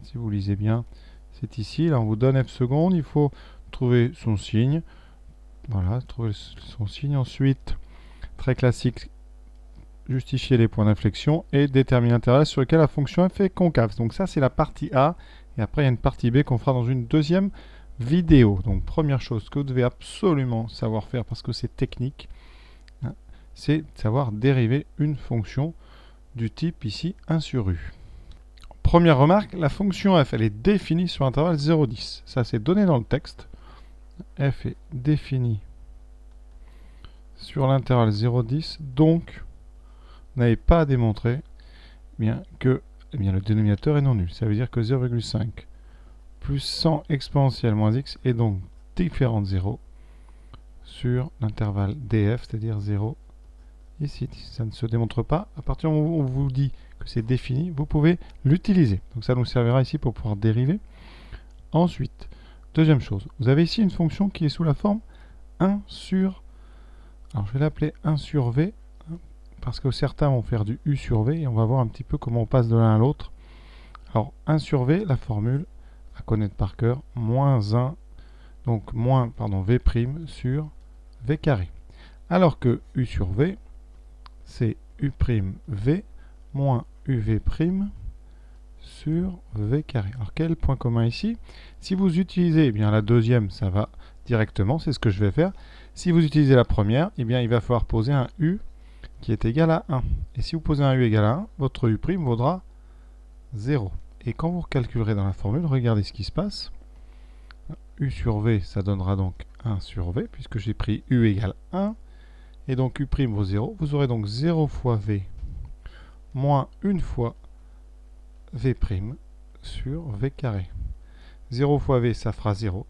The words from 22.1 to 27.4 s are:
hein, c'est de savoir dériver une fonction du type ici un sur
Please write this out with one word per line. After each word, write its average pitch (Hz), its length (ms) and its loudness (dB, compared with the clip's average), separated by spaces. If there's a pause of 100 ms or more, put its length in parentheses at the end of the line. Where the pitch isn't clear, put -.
hein, - 80 -6 (420)
c'est 156 280 -2
de 151 120 -16
savoir 113 380 -2
dériver 127 520 2 (140)
une 151 160 0
fonction 131 600 -4 (600)
du 113 160 -6
type - 340 -6
ici 156 300 -8 (140)
un 160 100 0
sur 120 320 -2